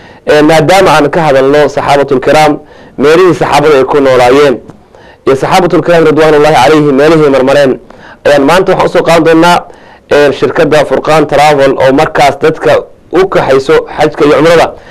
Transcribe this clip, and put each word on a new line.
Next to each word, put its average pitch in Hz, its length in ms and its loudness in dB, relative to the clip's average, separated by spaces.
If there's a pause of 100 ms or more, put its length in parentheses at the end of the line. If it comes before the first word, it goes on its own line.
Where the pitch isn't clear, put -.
(260)
Ee, 147 160 2
maadaama 160 480 2
aan 147 200 0
ka 160 100 -4
hadalno 143 480 0
saxaabatul 139 520 -2
kiraam, 151 320 0 (460)
meelihii 160 360 2
saxaabada 147 440 0
ay 131 60 0
ku 147 160 -2
noolaayeen 131 540 2 (720)
iyo 131 100 0
saxaabatul 170 460 -2
kiraam 170 220 0
ridwaanullahi 156 500 2
calayhim 147 460 2
meelihii 156 360 2
marmareen, 135 440 0 (440)
ayaan 143 180 2
maanta 180 300 0
waxaan 160 180 -2
u - 20 -18
soo 175 100 0
qaadan 165 220 0
doonaa, 165 340 2 (540)
ee, 143 200 2
shirkadda 143 520 -2
Furqaan 143 420 -2
Travel 143 460 0 (100)
oo 131 100 2
markaas 147 500 -2
dadka 156 300 -2 (400)
u 190 160 0
kaxayso 151 480 0 (220)
xajka 151 260 -2
iyo 147 120 2
cumrada. 156 300 2 (240)